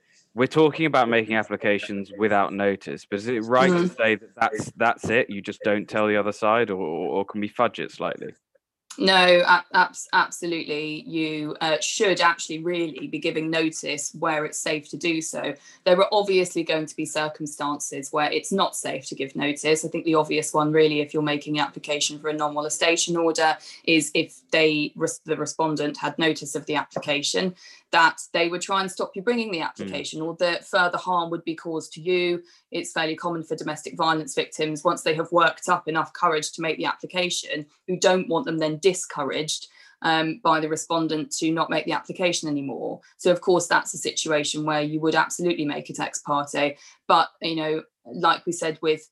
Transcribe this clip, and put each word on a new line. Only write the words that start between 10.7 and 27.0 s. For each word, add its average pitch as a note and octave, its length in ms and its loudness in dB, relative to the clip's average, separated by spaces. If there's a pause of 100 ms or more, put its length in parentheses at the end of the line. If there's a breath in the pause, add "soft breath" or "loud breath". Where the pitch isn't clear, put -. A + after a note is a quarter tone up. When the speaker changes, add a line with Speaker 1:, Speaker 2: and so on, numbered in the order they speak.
Speaker 2:
You, D#3 540 -4
uh, D#3 180 2
should F#3 420 2
actually E3 380 2
really D#3+ 480 -4
be D#3 100 -8
giving D#3+ 320 -2
notice D#3 640 -2
where D#3 320 -2
it's - 140 -8
safe D3+ 300 -4
to - 80 -10
do D#3+ 220 0
so. C#3+ 360 -6 (280 loud breath)
There F3+ 140 8
are G3 140 6
obviously F#3 500 2
going D#3+ 240 0
to D3+ 100 -16
be D#3 120 -6
circumstances D3 1040 -6
where D3+ 180 2
it's D3+ 200 -2
not F#3+ 240 2
safe C#3 320 -6
to - 80 -10
give C3+ 200 -8
notice. D3 480 0
I E3 40 -6
think D#3 180 -6
the E3 80 2
obvious D#3 400 0
one, D3+ 180 2
really, D3+ 300 6
if D3 100 -4
you're D#3 120 0
making D3 340 -2
an D3 80 2
application D3 540 -4
for D#3 100 -4
a D3+ 40 -2
non-molestation D#3 840 0
order, E3 400 2 (260 loud breath)
is D#3 300 4
if - 280 -2 (100)
they, D#3 440 2
res-, D#3+ 300 -4
the D#3 120 -2
respondent D3 600 -2
had D3+ 220 -6
notice D#3 340 0
of D3 140 -6
the D3+ 80 -4
application, D3+ 800 -2 (340 loud breath)